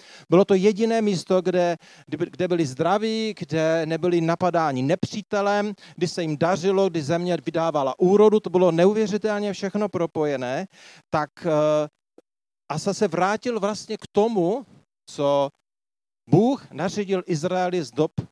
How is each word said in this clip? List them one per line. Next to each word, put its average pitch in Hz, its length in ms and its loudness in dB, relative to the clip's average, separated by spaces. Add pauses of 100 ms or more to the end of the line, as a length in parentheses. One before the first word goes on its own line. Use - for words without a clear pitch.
(300)
Bylo 185 160 6
to - 80 2
jediné 214 480 2
místo, 190 400 0
kde, 175 360 0 (300)
kde 170 400 -4
byli 170 180 0
zdraví, 208 760 -2
kde 160 460 -2
nebyli 165 360 0
napadáni 165 600 0
nepřítelem, 202 920 -2 (220)
kdy 170 120 -2
se 180 140 -6
jim 156 160 -4
dařilo, 190 520 2
kdy 165 140 -4
země 170 420 -2
vydávala 156 540 -2
úrodu, 208 400 6
to 190 100 -6
bylo 180 220 4
neuvěřitelně 208 840 0
všechno 202 360 -4
propojené, 147 760 -2 (440)
tak, 151 200 -2 (160)
eh, 151 420 2 (840)
Asa 160 240 -4
se 208 140 0
vrátil 202 520 -2
vlastně 208 380 -6
k - 140 -20
tomu, 214 540 0 (440)
co 143 400 0 (800)
Bůh 226 420 4
nařídil 185 540 -4
Izraeli 180 580 -2
z 127 80 -12
dob - 200 0 (200)